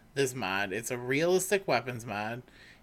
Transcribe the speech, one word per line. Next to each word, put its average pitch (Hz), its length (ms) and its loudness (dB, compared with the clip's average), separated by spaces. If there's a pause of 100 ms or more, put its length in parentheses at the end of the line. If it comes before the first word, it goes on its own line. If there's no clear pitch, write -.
(140)
This 135 200 0
mod, 98 380 0
it's 113 180 -4
a 123 80 -2
realistic 175 680 2
weapons 120 360 0
mod. 113 380 -6 (400)